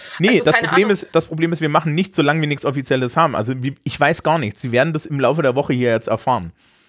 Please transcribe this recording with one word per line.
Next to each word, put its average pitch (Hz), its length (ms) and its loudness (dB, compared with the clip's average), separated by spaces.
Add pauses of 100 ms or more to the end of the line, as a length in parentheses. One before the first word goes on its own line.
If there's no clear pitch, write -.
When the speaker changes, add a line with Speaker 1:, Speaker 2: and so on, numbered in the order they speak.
(200)
Speaker 1:
Nee, 185 100 4
Speaker 2:
Also, 247 140 4
Speaker 1:
das 233 120 4
Speaker 2:
keine 226 140 0
Speaker 1:
Problem 190 180 2
Speaker 2:
Ahnung. 208 60 4
Speaker 1:
ist, - 200 -4
das 160 140 0
Problem 165 260 -2
ist, 143 80 -4
wir 156 80 0
machen 156 260 0
nichts, 185 220 -2
solange 151 240 2
wir 151 60 0
nichts 143 180 -4
Offizielles 131 500 -2
haben. 160 200 2
Also 110 180 -2 (100)
wir, 139 120 -4 (100)
ich - 120 -6
weiß 151 260 2
gar 160 160 0
nichts, 107 220 -6
Sie 127 120 -8
werden 135 200 2
das 151 120 -6
im 147 160 -6
Laufe 139 200 2
der 127 140 2
Woche 143 180 0
hier 123 180 2
jetzt 113 160 0
erfahren. 110 440 -2 (380)